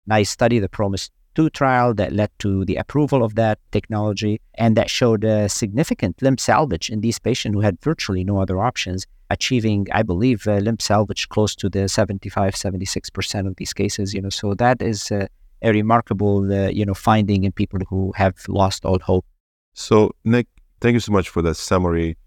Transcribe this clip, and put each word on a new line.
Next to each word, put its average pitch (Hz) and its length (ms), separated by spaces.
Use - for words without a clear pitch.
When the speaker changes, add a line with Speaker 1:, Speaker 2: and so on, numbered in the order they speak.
Speaker 1:
nice 107 240
study, 117 300
the 95 80
promise 98 420
two 156 160
trial 123 420
that 98 180
led 104 180
to 98 260
the 90 100
approval 139 480
of 110 120
that 110 240
technology, 107 680
and 113 200
that 110 140
showed 113 340
a 107 240
significant 107 760
limb 135 160
salvage 120 520
in 110 100
these 113 180
patients - 360
who 101 80
had 101 180
virtually 98 460
no 98 160
other 92 180
options, 95 480
achieving, 107 640
I 110 100
believe, 110 420
uh, 104 100
limb 107 240
salvage 104 500
close 107 260
to 98 140
the 98 180
seventy-five, 98 680
seventy-six 95 520
percent 98 380
of 92 80
these - 160
cases. 101 420
You 98 80
know, 95 80
so 101 260
that 123 260
is, 104 320
uh, 101 140
a 113 100
remarkable, 104 800
uh, 98 180
you 104 160
know, 98 100
finding 104 480
in 98 80
people 98 360
who 95 300
have 95 180
lost 95 340
all 92 160
hope. 92 260
Speaker 2:
So, - 380
Nick, 117 220
thank 120 140
you 117 40
so 104 140
much 95 160
for 87 140
that 82 100
summary. 85 720